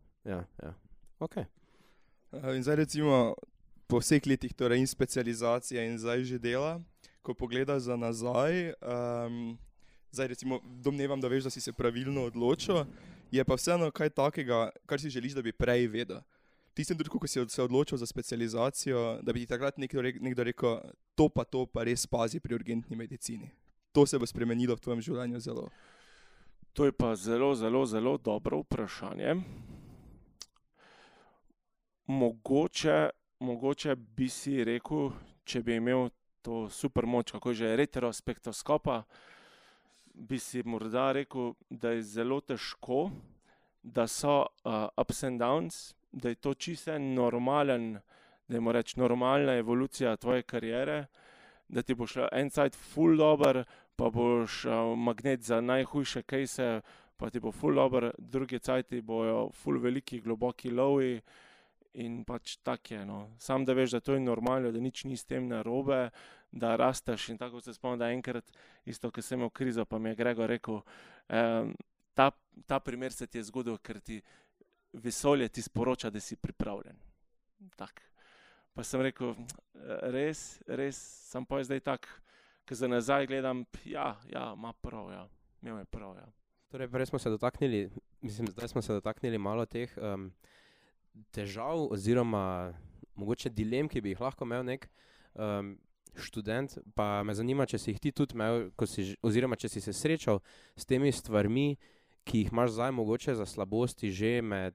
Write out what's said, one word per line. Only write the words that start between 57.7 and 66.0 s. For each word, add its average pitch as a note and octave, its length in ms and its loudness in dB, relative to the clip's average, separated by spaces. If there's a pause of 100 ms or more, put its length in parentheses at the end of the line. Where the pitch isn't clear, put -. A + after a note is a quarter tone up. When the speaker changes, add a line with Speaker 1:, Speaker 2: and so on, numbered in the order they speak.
Speaker 3:
dober, B2+ 400 4
drugi B2+ 440 -4
cajti B2 420 -2
bojo A2+ 500 0
ful C#3 280 -2
veliki, B2 400 -2
globoki A#2 520 -4
lowi B2+ 480 2 (760)
in A#2 260 -8
pač - 360 -10
tak - 340 -6
je, G#2+ 100 -8
no. G2+ 340 -10
Sam C3+ 300 -2
da C3 80 4
veš, B2+ 180 4
da A#2+ 80 0
to C#3 140 0
je C3+ 60 2
normalno, B2 520 0
da A2+ 80 -2
nič B2+ 240 -4
ni C3+ 120 -6
s - 100 -10
tem B2+ 220 -4
narobe, B2 640 0 (400)